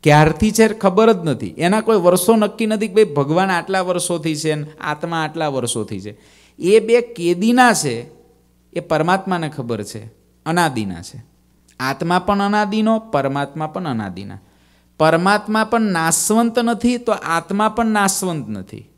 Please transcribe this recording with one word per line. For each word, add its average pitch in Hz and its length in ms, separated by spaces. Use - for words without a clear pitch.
ક્યારથી 156 480
છે 220 160
ખબર 214 460
જ 175 120
નથી, 117 220
એના 185 340
કોઈ 220 160
વર્ષો 180 380
નક્કી 214 300
નથી 214 220
કે 180 60
ભાઈ 214 100
ભગવાન 160 460
આટલા 185 320
વર્ષોથી 175 540
છે 156 200
ને 147 100
આત્મા 160 420
આટલા 156 240
વર્ષોથી 117 520
છે. 104 180
એ 208 200
બે 226 220
કેદીના 226 720
છે 131 360
એ 170 60
પરમાત્માને 170 680
ખબર 117 340
છે, 107 280
અનાદિના 127 560
છે. - 220
આત્મા 165 400
પણ 202 220
અનાદિનો, 214 580
પરમાત્મા 143 680
પણ 180 200
અનાદિના. 101 520
પરમાત્મા 202 640
પણ 226 180
નાશવંત 214 800
નથી 233 380
તો 240 140
આત્મા 196 580
પણ 226 160
નાશવંત 190 640
નથી. 101 480